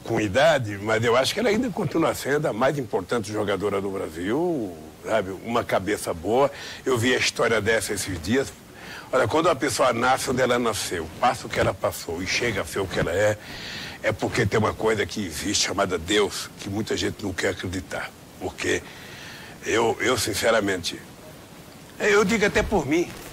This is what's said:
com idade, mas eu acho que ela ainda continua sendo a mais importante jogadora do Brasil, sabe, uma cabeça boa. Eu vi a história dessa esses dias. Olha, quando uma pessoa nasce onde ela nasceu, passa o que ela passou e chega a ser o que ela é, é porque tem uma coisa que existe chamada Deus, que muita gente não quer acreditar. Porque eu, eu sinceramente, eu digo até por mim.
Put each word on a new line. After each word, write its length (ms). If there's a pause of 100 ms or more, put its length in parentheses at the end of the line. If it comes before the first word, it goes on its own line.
com 160
idade, 600
mas 200
eu 140
acho 160
que 80
ela 80
ainda 220
continua 440
sendo 300
a 80
mais 260
importante 540
jogadora 480
do 80
Brasil, 880 (300)
sabe, 240 (120)
uma 220
cabeça 480
boa. 380 (340)
Eu 140
vi 160
a 20
história 460
dessa 320
esses 260
dias. 320 (580)
Olha, 160
quando 200
uma 100
pessoa 380
nasce 360
onde 120
ela 160
nasceu, 500 (100)
passa 280
o 20
que 100
ela 140
passou 500
e 40
chega 340
a 60
ser 140
o 60
que 140
ela 120
é, 260 (640)
é 100
porque 320
tem 160
uma 140
coisa 320
que 180
existe 440
chamada 280
Deus, 540 (100)
que 80
muita 260
gente 280
não 100
quer 160
acreditar. 640 (280)
Porque 440 (840)
eu, 360
eu 180
sinceramente, 840 (1000)
eu 240
digo 200
até 160
por 240
mim. 240 (240)